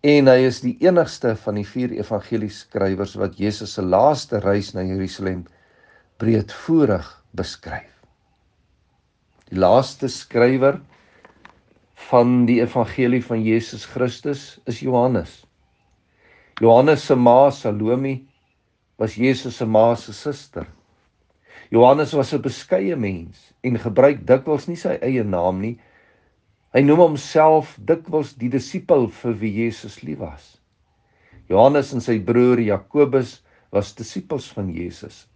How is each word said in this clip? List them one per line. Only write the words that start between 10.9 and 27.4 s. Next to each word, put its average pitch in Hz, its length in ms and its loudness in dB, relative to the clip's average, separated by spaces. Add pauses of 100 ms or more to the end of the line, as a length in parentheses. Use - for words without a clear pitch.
van 123 380 4
die 117 160 2
evangelie 120 600 -2
van 113 200 -6
Jesus 113 440 -2
Christus 127 580 -6 (260)
is 113 120 -8
Johannes. 123 600 -2 (1200)
Johannes 127 400 4
se 135 160 0
ma 123 320 6
Salome 127 680 -4 (800)
was 110 200 -6
Jesus 127 400 -2
se 117 80 -4
ma 110 280 4
se 110 200 -12
suster. - 520 -12 (1080)
Johannes 131 400 4
was 139 180 -2
'n 131 100 -4
beskeie 185 540 -4
mens 92 560 -10 (100)
en 120 160 -2
gebruik 120 480 2
dikwels 131 420 0
nie 170 80 -8
sy - 260 -6
eie 123 220 -2
naam 92 360 -2
nie. 113 180 -8 (960)
Hy 127 80 4
noem 151 240 4
homself 156 680 2 (100)